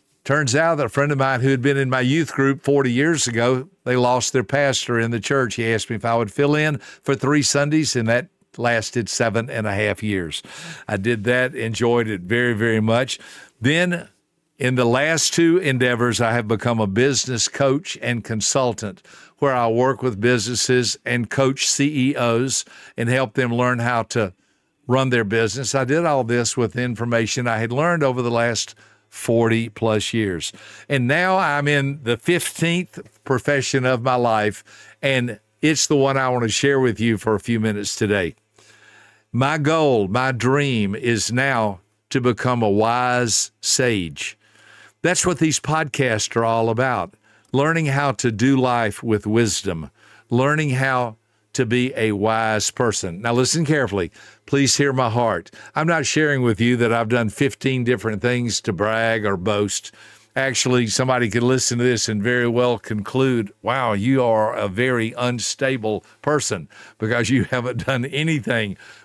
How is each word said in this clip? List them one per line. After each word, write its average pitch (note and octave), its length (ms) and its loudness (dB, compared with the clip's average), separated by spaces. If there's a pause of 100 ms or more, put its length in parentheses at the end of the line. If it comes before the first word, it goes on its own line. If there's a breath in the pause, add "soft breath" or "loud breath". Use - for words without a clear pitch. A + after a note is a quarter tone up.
(240)
Turns C#3 320 0
out E3 200 2
that C#3+ 100 0
a G#2+ 40 -8
friend C#3+ 220 2
of C#3 60 0
mine C3 240 0
who C3+ 80 4
had C3 100 2
been C#3 160 2
in C3+ 140 0
my C3 100 0
youth C#3 320 0
group C3+ 300 0
forty C#3 300 2
years D3 340 2
ago, B2 420 0 (160)
they B2+ 120 0
lost B2 360 2
their B2+ 120 2
pastor C3+ 540 0
in A#2 120 0
the A#2 100 -2
church. C3 360 -2
He A2+ 140 -2
asked A2+ 200 -2
me A#2 60 -4
if G2+ 100 -8
I A#2 100 0
would A2+ 160 -2
fill C#3+ 220 2
in D3+ 240 0
for - 360 -4
three C#3+ 280 2
Sundays, D3 520 0
and A#2 140 0
that B2 200 0 (280)
lasted A#2 520 -2
seven A#2 420 -2
and G#2+ 160 -4
a G2+ 80 -2
half G#2 260 -2
years. F#2+ 400 -4 (460 loud breath)
I G#2+ 100 -2
did G#2+ 280 -2
that, B2+ 320 0
enjoyed A#2 500 0
it G2+ 140 -6
very, A#2 320 0
very A2 280 0
much. A#2 380 0 (420 loud breath)
Then E3+ 480 0 (500)
in B2+ 180 0
the B2 80 4
last C#3+ 500 2
two E3+ 240 4
endeavors, B2 600 0
I A2+ 120 2
have A#2 140 0
become A2+ 320 0
a G#2+ 80 2
business A#2+ 600 0
coach C#3 520 -2
and A#2+ 220 -4
consultant, A2+ 800 -2 (360 loud breath)
where C#3 160 2
I A#2+ 120 2
work B2 380 2
with G#2+ 160 -2
businesses A#2+ 840 0
and A#2+ 240 -2
coach C3+ 380 0
C C#3 440 0
E C#3 60 -4
Os A#2+ 480 0 (320 loud breath)
and A#2 120 -2
help B2+ 260 0
them B2 180 0
learn B2 280 0
how A#2 240 0
to G#2 280 -2 (540)
run C3 240 2
their A#2 140 2
business. A2+ 500 -2
I C3+ 100 2
did D#3 200 0
all C#3+ 180 2
this A#2 340 -2
with A#2+ 200 -2
information A#2+ 720 -2
I A2+ 100 0
had A2+ 140 -2
learned D#3 320 0
over B2+ 180 0
the A#2+ 80 -2
last A#2 460 -2 (320 soft breath)
forty A2+ 600 2
plus A2 460 -2
years. G2 380 -2 (360 loud breath)
And B2+ 200 0
now F#3 300 2
I'm D3 280 0
in C#3+ 380 0
the A2+ 120 0
fifteenth E3+ 840 -2 (240)
profession C3+ 600 0
of B2+ 180 2
my B2+ 120 0
life, A2 480 0 (400 loud breath)
and B2 380 -2 (200)
it's D3+ 280 2
the D3+ 80 2
one C3+ 200 2
I C3 120 0
want B2 160 0
to A2+ 40 0
share C#3 300 0
with A2+ 220 0
you A2+ 180 2
for A2 160 0
a G2 60 0
few A#2 180 -2
minutes G#2+ 380 -4
today. G2 400 0 (1000 soft breath)
My C#3+ 220 0
goal, C#3+ 480 2
my B2+ 240 0
dream B2 640 0
is A#2 380 -2
now A#2+ 480 0 (300)
to C#3+ 100 0
become B2 420 0
a G#2+ 80 4
wise A#2+ 800 0 (100)
sage. G2 800 -2 (640 loud breath)
That's F3 240 0
what F3+ 140 0
these D#3+ 180 2
podcasts C#3 800 -2
are A#2 80 2
all A2+ 260 2
about, A2+ 440 -2 (380 soft breath)
learning D#3 340 2
how C#3 260 0
to A#2+ 180 -2
do B2 260 2
life A#2+ 460 0
with G#2+ 240 0
wisdom, G2 640 0 (400 soft breath)
learning C#3+ 400 2
how B2+ 460 0 (380)
to B2+ 120 0
be B2 300 0
a A2 160 0
wise A2 580 0
person. G2+ 520 -4
Now A#2 100 -2
listen C3 340 0
carefully. G2+ 460 0 (340 loud breath)
Please C#3 300 2
hear C#3 160 2
my B2+ 180 0
heart. A2 400 0 (240 loud breath)
I'm D#3 140 0
not D#3+ 180 0
sharing D3 360 0
with A2+ 180 2
you A#2+ 160 2
that A#2 160 2
I've A#2 160 0
done A#2 200 2
fifteen C3 540 -2
different A2+ 400 -2
things A#2+ 380 -2
to A2+ 120 -4
brag A2 540 0
or G2 100 0
boast. G#2 540 -2 (460 loud breath)
Actually, B2+ 520 0
somebody B2 400 0
could A#2 160 0
listen B2 340 2
to A#2+ 60 2
this A#2+ 240 2
and G#2+ 140 -2
very A#2+ 260 0
well A#2+ 300 2
conclude, A#2 760 -2 (100)
"Wow, A#2 320 -2
you B2+ 280 2
are A2 320 2
a G#2 140 -2
very A#2 500 0
unstable B2 840 -4 (180 soft breath)
person A#2 460 -2 (300 loud breath)
because A2+ 320 0
you B2 140 2
<laughs> - 60 -6
haven't B2 360 -4
done B2+ 200 0
anything C3 720 -2 (280 loud breath)